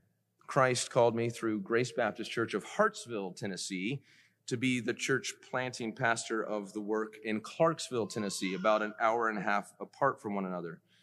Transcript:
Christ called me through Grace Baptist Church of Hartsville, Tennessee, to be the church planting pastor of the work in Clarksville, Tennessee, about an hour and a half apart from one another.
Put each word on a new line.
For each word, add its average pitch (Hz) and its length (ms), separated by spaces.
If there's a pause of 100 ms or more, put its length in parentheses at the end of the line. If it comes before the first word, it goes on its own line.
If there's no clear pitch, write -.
(460)
Christ 127 460
called 117 240
me 117 120
through 110 320
Grace 117 300
Baptist 107 400
Church 110 240
of 98 100
Hartsville, 117 680
Tennessee, 98 680 (460)
to 127 100
be 127 220
the 117 160
church - 400 (160)
planting 123 420
pastor 113 480
of 101 320
the 107 80
work 107 440
in 107 160
Clarksville, 131 640
Tennessee, 98 480
about 107 280
an 107 180
hour 113 280
and 107 100
a 92 40
half 101 380
apart - 420
from 101 140
one 95 100
another. 85 340 (220)